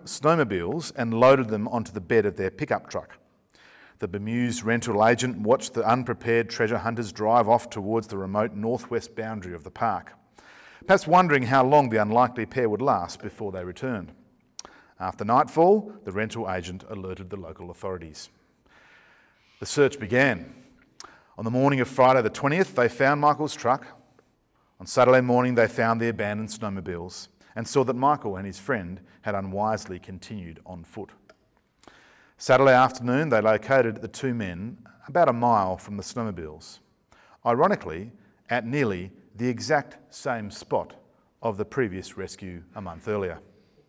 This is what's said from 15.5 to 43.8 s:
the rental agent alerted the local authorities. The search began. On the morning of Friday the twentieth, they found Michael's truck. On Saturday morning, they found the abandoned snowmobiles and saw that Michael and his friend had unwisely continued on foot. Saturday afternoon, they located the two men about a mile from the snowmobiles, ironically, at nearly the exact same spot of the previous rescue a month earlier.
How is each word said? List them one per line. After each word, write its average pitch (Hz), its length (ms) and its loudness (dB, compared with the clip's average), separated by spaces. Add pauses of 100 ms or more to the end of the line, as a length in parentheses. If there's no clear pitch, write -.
the 98 80 -10
rental 107 360 -4
agent 92 400 -8
alerted 92 420 -12
the 101 60 -12
local 87 320 -16
authorities. 87 640 -12 (1300)
The - 80 -12
search 139 340 2
began. 110 540 0 (840)
On 104 60 -10
the 113 60 -2
morning 135 300 2
of 120 80 0
Friday 131 340 6
the 107 80 2
twentieth, 160 440 -2
they 123 140 4
found 143 320 0
Michael's 147 340 0
truck. 127 320 -2 (920)
On 92 60 -16
Saturday 127 340 6
morning, 123 340 2
they 113 140 4
found 113 320 0
the 117 80 0
abandoned 104 400 -4
snowmobiles 92 800 -10 (260)
and 113 140 -10
saw 139 160 2
that 120 100 -2
Michael 127 420 0
and 98 100 -8
his 95 120 -12
friend 95 400 -6 (220)
had 107 160 -6
unwisely 98 640 -4
continued 90 640 -16
on 87 160 -16
foot. - 280 -16 (1300)
Saturday 135 340 6
afternoon, 127 560 2
they 117 120 4
located 110 600 2
the 113 80 -10
two 127 260 -6
men 101 440 -8 (280)
about 156 220 2
a 127 40 2
mile 113 440 0
from 101 200 -12
the 98 60 -8
snowmobiles, 87 800 -10 (640)
ironically, 120 640 0 (400)
at 117 160 -2
nearly 107 460 -2 (240)
the 117 120 -2
exact 127 640 -4
same 113 380 -8
spot - 440 -6 (460)
of 110 160 -4
the 104 80 -4
previous 95 520 -6
rescue 92 460 -14 (120)
a 107 60 -14
month 87 260 -14
earlier. 98 320 -4 (500)